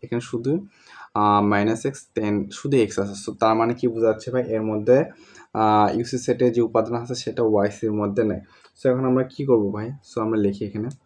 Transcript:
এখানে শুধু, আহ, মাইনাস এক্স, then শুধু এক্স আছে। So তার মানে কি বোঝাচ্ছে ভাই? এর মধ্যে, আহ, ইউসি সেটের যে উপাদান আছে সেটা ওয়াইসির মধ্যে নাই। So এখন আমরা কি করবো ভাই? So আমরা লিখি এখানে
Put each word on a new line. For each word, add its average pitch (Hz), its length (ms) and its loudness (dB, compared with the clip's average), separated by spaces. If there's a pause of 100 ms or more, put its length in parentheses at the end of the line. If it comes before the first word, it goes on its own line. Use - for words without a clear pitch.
এখানে 120 260 -4
শুধু, 123 220 -2 (680)
আহ, 104 200 6 (120)
মাইনাস 107 360 2
এক্স, 139 120 -10 (140)
then 104 200 -2 (240)
শুধু 139 160 -4 (100)
এক্স 104 180 -6
আছে। 101 120 -6 (100)
So - 60 -8 (120)
তার 110 180 4
মানে 117 180 0
কি 127 160 -2
বোঝাচ্ছে 113 400 0
ভাই? 127 100 0 (100)
এর 110 160 -2
মধ্যে, 110 260 4 (640)
আহ, 107 280 6 (100)
ইউসি 120 260 -4
সেটের 123 320 2
যে 120 120 2
উপাদান 113 340 0
আছে 123 120 -8 (100)
সেটা 120 260 -4
ওয়াইসির 104 500 0
মধ্যে 104 300 0
নাই। 85 100 -4 (380)
So - 120 -20
এখন 127 200 0
আমরা 127 220 2
কি - 180 -8
করবো 110 260 4
ভাই? 107 120 -6 (220)
So - 140 -8
আমরা 110 200 -2
লিখি 101 240 -2
এখানে 107 200 -6 (180)